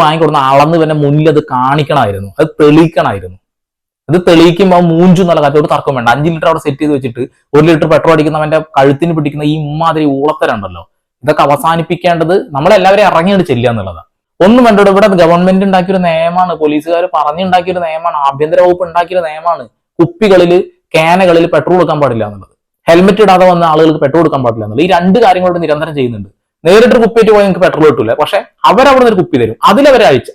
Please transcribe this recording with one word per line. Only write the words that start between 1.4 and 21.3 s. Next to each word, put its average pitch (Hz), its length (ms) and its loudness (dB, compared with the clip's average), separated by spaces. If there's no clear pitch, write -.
കാണിക്കണമായിരുന്നു, 127 760 -2
അത് 156 80 0
തെളിയിക്കണമായിരുന്നു. 147 760 0
അത് 160 80 0
തെളിയിക്കുമ്പോൾ 175 540 4
മൂഞ്ചു 175 320 2
എന്നുള്ള 165 220 0
കാര്യത്തോട് 147 300 0
തർക്കം 139 220 -4
വേണ്ട. 120 180 -2
അഞ്ച് 147 180 -2
ലിറ്റർ 165 180 -2
അവിടെ 156 140 -4
സെറ്റ് 139 160 -6
ചെയ്ത് 151 160 -2
വെച്ചിട്ട് 123 240 -8
ഒരു 151 140 4
ലിറ്റർ 156 240 0
പെട്രോൾ 156 220 2
അടിക്കുന്നവന്റെ 156 440 -2
കഴുത്തിന് 139 400 0
പിടിക്കുന്ന 147 360 -6
ഈ - 100 -4
ഇമാതിരി 156 440 -4
ഊളത്തരം 147 400 -2
ഉണ്ടല്ലോ, 92 260 -14
ഇതൊക്കെ 151 240 0
അവസാനിപ്പിക്കേണ്ടത് 165 880 -2
നമ്മളെല്ലാവരെയും 190 560 2
ഇറങ്ങിയിട്ട് 180 400 0
ചെല്ലുക 120 200 0
എന്നുള്ളതാണ്. 95 320 -8
ഒന്നും 233 260 4
വേണ്ടോ, 208 160 4
ഇവിടെ 202 140 2
ഗവൺമെന്റ് 180 460 2
ഉണ്ടാക്കിയൊരു 190 400 -2
നിയമമാണ്, 170 520 -2
പോലീസുകാർ 156 440 -2
പറഞ്ഞുണ്ടാക്കിയൊരു 180 680 -2
നിയമമാണ്, 160 320 -6
ആഭ്യന്തര 151 380 -2
വകുപ്പ് 180 220 0
ഉണ്ടാക്കിയൊരു 175 400 -4
നിയമമാണ് 156 360 -6
കുപ്പികളിൽ, 175 520 2
ക്യാനുകളിൽ 170 580 2